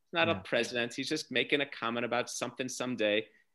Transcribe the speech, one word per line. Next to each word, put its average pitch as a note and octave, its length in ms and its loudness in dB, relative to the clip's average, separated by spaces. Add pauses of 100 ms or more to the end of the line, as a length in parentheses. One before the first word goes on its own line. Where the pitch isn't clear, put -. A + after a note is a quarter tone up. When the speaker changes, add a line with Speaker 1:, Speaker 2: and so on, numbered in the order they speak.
(120)
Speaker 1:
not E3 160 2
Speaker 2:
Yeah. E3 120 2
Speaker 1:
a - 20 -
president. A#2+ 540 0
He's C3+ 120 -4
just D#3 240 -4
making C3+ 300 2
a C#3 40 0
comment A#2+ 400 -2
about A#2+ 240 0
something B2 380 -6
someday. A2 580 2 (300)